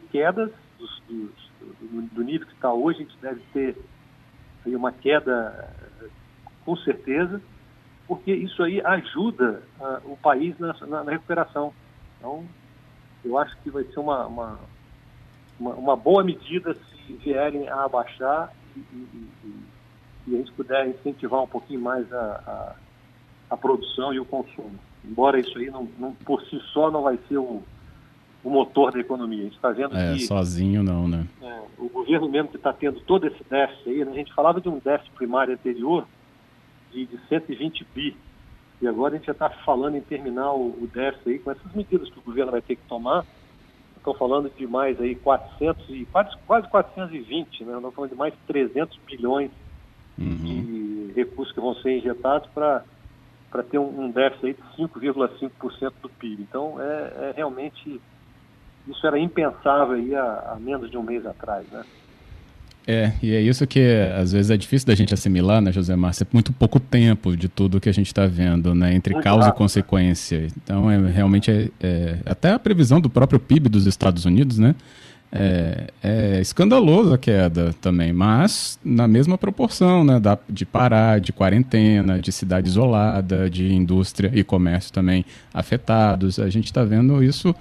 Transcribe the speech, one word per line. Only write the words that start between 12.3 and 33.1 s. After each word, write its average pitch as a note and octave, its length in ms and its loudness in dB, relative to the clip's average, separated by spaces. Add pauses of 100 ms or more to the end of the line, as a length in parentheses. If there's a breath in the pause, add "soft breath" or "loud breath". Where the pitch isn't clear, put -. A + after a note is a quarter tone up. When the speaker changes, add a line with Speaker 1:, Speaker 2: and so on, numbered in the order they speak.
Speaker 1:
eu B2 140 -6
acho D3 260 -4
que D3 60 -12
vai C3+ 160 -8
ser - 140 -12
uma, C#3+ 260 -4
uma, A2+ 340 -14 (960)
uma, B2 180 -10
uma C3 200 0
boa E3+ 280 4
medida E3+ 520 -6
se - 380 -20
vierem C#3+ 560 -6
a C3+ 160 -4
abaixar C3+ 640 -4 (240)
e, - 40 -16
e, B2+ 340 -20
e, - 160 -20 (160)
e, F3+ 80 -18 (760)
e B2 80 -4
a - 40 -2
gente C3+ 120 -10
puder C3 360 -4
incentivar C3 540 -6
um - 60 -6
pouquinho B2+ 320 -12
mais B2 320 -6
a, G#2 640 -12 (760)
a, - 40 -6
a A#2 40 -6
produção C3 560 -4
e C3 60 -6
o B2+ 60 -10
consumo. G#2+ 500 -14 (280)
Embora B2+ 360 0
isso - 180 -6
aí, B2+ 120 -10
não, B2+ 180 -14 (120)
não, C3 140 -12
por - 300 -6
si - 160 -14 (140)
só, D#3 160 0
não D3+ 140 -4
vai B2 240 -2
ser C#3+ 100 -4
o, A#2+ 240 -8 (800 soft breath)
o B2 60 -10
motor C3+ 420 2
da B2 80 -6
economia. A#2 420 -8
A - 40 -8
gente G2+ 140 -14
tá B2+ 100 -2
vendo A#2+ 260 -6
Speaker 2:
É, F2 180 -2
Speaker 1:
que F2+ 80 -4
Speaker 2:
sozinho F#2+ 600 -2
não, F2 260 -2
né? E2+ 200 -4 (140)
Speaker 1:
É, A#2 200 -16 (160)
o A#2+ 120 -10
governo D3 380 -2
mesmo D3 220 -4
que - 80 -16
tá - 160 -4
tendo C#3+ 280 -6
todo F3+ 260 0